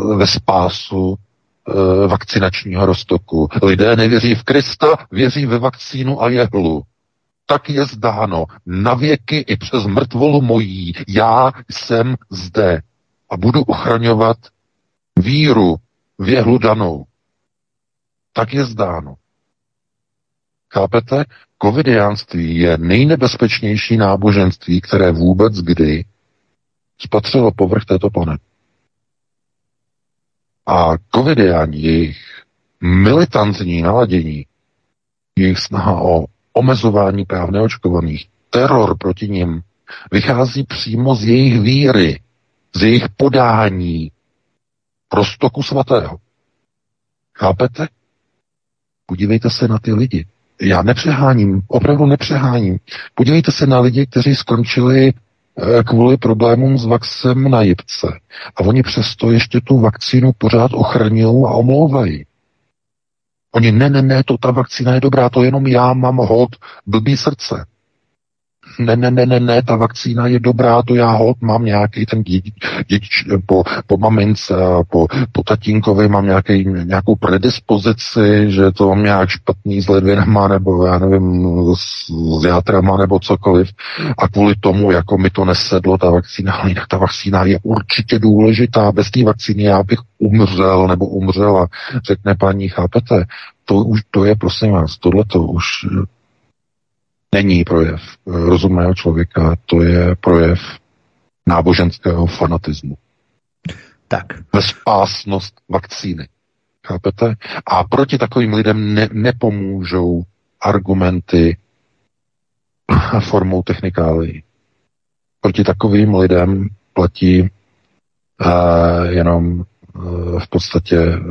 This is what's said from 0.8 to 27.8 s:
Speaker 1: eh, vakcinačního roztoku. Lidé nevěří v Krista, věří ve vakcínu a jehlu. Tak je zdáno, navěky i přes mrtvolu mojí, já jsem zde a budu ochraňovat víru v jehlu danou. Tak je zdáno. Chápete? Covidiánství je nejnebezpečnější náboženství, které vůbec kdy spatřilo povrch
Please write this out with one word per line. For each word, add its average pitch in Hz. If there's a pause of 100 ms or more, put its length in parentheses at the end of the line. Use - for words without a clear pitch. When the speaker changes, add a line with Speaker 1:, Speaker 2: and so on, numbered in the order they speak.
Speaker 1:
eh, -
vakcinačního 95
roztoku. 90 (140)
Lidé 101
nevěří 113
v 107
Krista, - (240)
věří 139
ve 117
vakcínu 131
a 117
jehlu. 101 (640)
Tak 143
je 143
zdáno, 107 (220)
navěky 123
i 117
přes 110
mrtvolu 135
mojí, 95 (160)
já 113 (180)
jsem 120 (140)
zde 90 (480)
a -
budu 120
ochraňovat 113 (840)
víru 113 (420)
v 95
jehlu 120
danou. 104 (1300)
Tak 113
je 139
zdáno. 87 (1600)
Chápete? 117 (380)
Covidiánství 104
je 85
nejnebezpečnější 117
náboženství, 98
které 92
vůbec 92
kdy 82 (960)
spatřilo 110
povrch 98